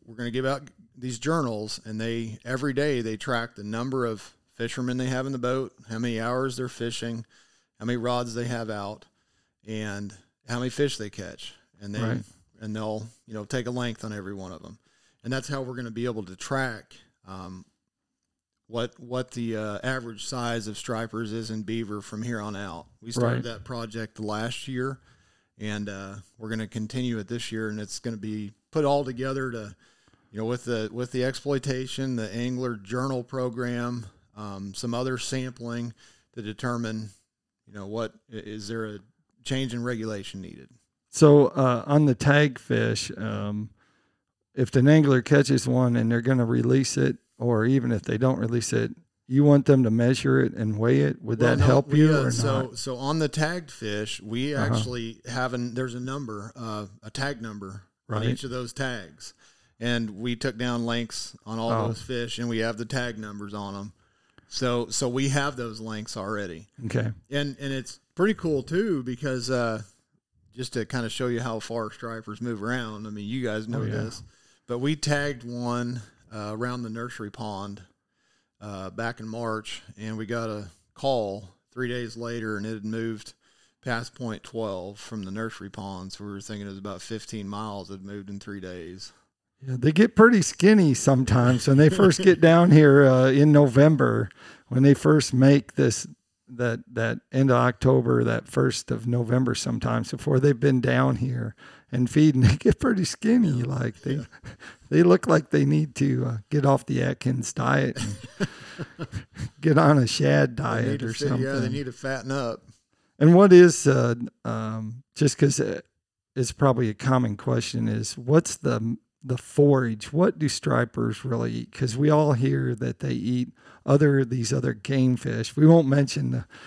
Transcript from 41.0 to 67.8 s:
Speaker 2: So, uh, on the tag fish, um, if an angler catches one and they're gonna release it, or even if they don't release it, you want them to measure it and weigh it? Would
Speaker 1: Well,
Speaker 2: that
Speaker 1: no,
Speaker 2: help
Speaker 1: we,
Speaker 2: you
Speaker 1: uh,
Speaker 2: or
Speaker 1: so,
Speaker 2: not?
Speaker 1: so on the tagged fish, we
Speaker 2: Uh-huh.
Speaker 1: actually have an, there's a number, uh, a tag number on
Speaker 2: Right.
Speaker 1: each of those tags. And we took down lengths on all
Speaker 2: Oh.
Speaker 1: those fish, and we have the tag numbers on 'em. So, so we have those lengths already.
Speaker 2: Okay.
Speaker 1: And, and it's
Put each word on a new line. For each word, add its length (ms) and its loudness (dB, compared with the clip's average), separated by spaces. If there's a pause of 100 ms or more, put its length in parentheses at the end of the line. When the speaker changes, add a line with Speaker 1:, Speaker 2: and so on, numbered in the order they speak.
Speaker 2:
So, 380 8
uh, 400 2
on 180 4
the 80 4
tag 460 4
fish, 580 -2
um, 540 -6 (840)
if 220 -2
an 120 6
angler 360 6
catches 440 2
one 280 2
and 160 0
they're 100 0
gonna 240 2
release 520 2
it, 200 0 (220)
or 260 2
even 280 2
if 80 -2
they 160 -2
don't 200 2
release 360 -4
it, 180 0 (340)
you 200 4
want 200 8
them 180 6
to 60 2
measure 520 2
it 140 0
and 220 -4
weigh 220 4
it? 220 0
Would 180 -4
Speaker 1:
Well, 120 4
Speaker 2:
that 80 2
Speaker 1:
no, 60 4
Speaker 2:
help 220 4
Speaker 1:
we, 120 2
Speaker 2:
you 140 6
Speaker 1:
uh, 100 2
Speaker 2:
or 80 0
Speaker 1:
so, 320 0
Speaker 2:
not? 140 -10
Speaker 1:
so 200 -6
on 220 -4
the 100 0
tagged 420 -4
fish, 500 -6
we 320 -4
Speaker 2:
Uh-huh. 120 0 (100)
Speaker 1:
actually 500 -6
have 280 -4
an, 200 -6
there's 220 -6
a 60 -10
number, 560 -10
uh, 300 -10 (140)
a 80 -18
tag 320 -8
number 420 -12 (260)
on 120 -4
Speaker 2:
Right. 80 0
Speaker 1:
each 140 -4
of 60 -10
those 240 -10
tags. 600 -10 (460)
And 400 -2
we 160 -4
took 220 -6
down 280 -4
lengths 480 -6 (120)
on 140 -10
all 120 -2
Speaker 2:
Oh. 160 0
Speaker 1:
those 140 -6
fish, 380 -8
and 100 -6
we 80 -4
have 200 -4
the 80 -8
tag 320 -6
numbers 360 -14
on 220 -10
'em. 180 -12 (560)
So, 400 -4
so 180 -4
we 220 -2
have 260 -2
those 240 -10
lengths 380 -10
already. 500 -8 (200)
Speaker 2:
Okay. 260 -2 (160)
Speaker 1:
And, 280 -6
and 140 -10
it's 300 -12 (140)